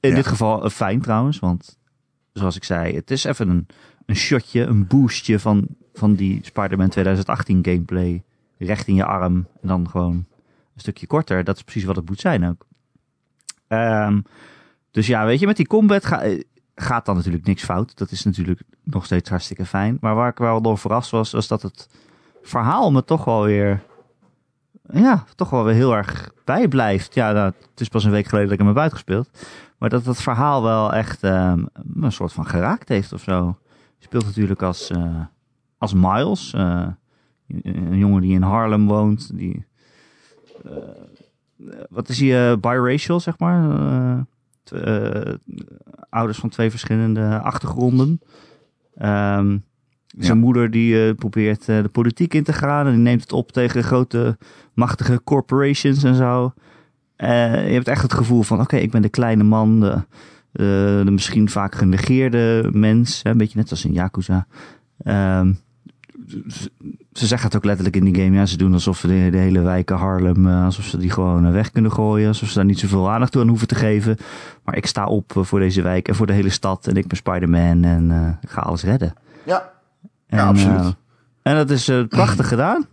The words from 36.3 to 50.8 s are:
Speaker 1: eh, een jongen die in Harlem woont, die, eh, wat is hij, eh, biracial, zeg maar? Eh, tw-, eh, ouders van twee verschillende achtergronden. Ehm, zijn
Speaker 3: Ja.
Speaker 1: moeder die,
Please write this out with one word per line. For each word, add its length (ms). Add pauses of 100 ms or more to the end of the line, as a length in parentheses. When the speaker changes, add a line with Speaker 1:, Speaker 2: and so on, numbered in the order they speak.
Speaker 1:
eh, 340 (760)
een 360
jongen 240
die 120
in 80
Harlem 440
woont, 520
die, 260 (1000)
eh, 80 (1160)
wat 200
is 120
hij, 320
eh, 60
biracial, 600
zeg 180
maar? 320
Eh, 500 (440)
tw-, 120
eh, 580 (760)
ouders 280
van 100
twee 220
verschillende 720
achtergronden. 800 (760)
Ehm, 640 (480)
zijn 320
Speaker 3:
Ja. 60
Speaker 1:
moeder 260
die, 380